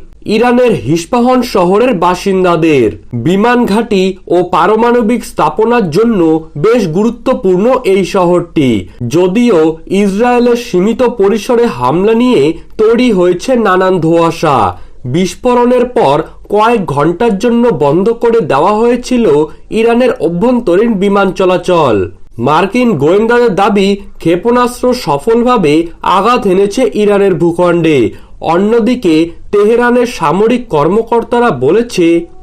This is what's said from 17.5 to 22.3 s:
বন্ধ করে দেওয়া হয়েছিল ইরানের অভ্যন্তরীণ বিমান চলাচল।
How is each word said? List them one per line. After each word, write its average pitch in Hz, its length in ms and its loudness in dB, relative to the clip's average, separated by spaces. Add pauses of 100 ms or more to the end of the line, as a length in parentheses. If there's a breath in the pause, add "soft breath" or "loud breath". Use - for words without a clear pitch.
বন্ধ 151 400 0
করে 233 320 0
দেওয়া 151 320 0
হয়েছিল 240 520 0 (440 loud breath)
ইরানের 233 500 2
অভ্যন্তরীণ 202 760 0
বিমান 196 380 0
চলাচল। 180 640 0 (440)